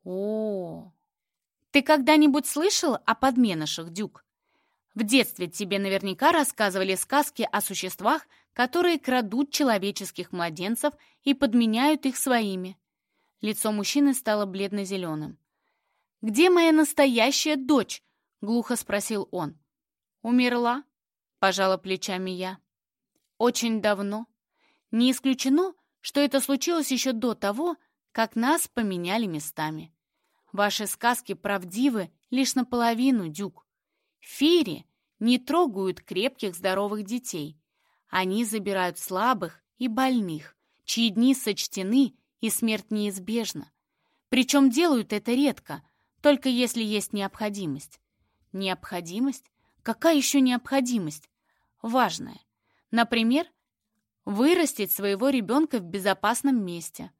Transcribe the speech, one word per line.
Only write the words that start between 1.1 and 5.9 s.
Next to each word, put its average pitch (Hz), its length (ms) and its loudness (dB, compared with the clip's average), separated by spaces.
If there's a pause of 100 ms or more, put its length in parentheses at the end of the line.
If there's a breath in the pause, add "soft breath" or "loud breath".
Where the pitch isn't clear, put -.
ты 285 120 4
когда-нибудь 302 640 6
слышал 320 600 0
о 226 80 2
подменышах, 175 760 0
Дюк? 185 340 -10 (720)
В 220 80 -2
детстве 208 460 2
тебе 196 300 -4
наверняка 196 520 0